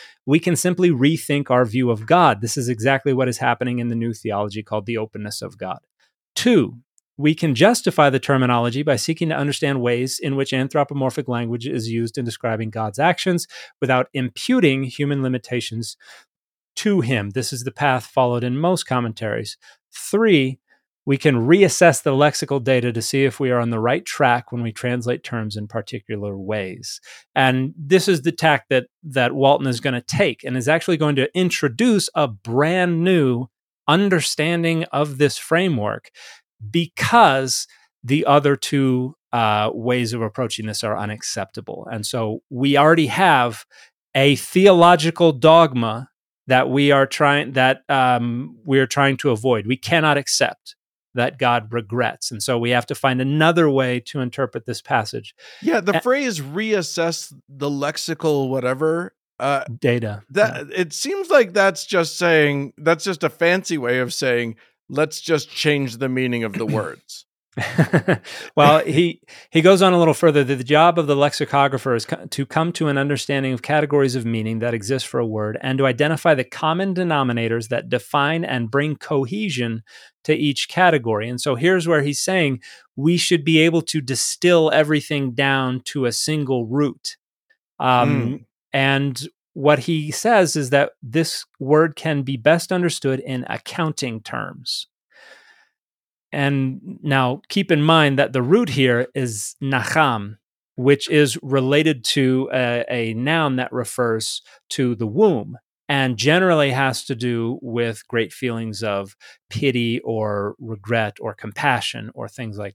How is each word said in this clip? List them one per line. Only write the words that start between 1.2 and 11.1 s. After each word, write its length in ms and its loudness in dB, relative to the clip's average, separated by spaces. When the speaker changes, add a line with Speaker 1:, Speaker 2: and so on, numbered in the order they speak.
Speaker 1:
our 160 4
view 240 0
of 160 -4
God. 340 4
This 160 -6
is 120 -4
exactly 440 0
what 160 0
is 100 -4
happening 420 -2
in 80 -4
the 60 -4
new 200 -4
theology 480 -6
called 240 -6
the 100 -6
openness 460 -10
of 160 -16
God. 220 -10
Two, 440 2
we 160 2
can 200 0
justify 560 4
the 80 0
terminology 640 0
by 140 2
seeking 320 -4
to 80 -2
understand 440 -2
ways 380 -2
in 180 -4
which 160 -2
anthropomorphic 760 -2